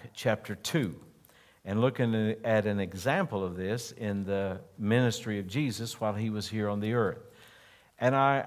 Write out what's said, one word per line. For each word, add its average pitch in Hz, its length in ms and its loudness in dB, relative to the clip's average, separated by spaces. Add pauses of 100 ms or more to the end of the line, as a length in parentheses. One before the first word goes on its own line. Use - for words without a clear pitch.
(120)
chapter 107 420 -2
two, 110 400 -2 (720)
and 101 160 0
look 123 180 2
in, 110 460 2
at 110 220 4
an 101 120 2
example 101 640 0
of 90 140 -4
this 101 360 -4
in 101 320 -4
the 98 360 -2 (180)
ministry 113 600 2
of 95 80 -4
Jesus 113 520 -4
while 107 140 0
he 110 160 -2
was 107 180 -4
here 107 220 0
on 101 120 0
the 110 120 0
earth. 110 320 0 (760)
And 127 160 4
I, 139 320 4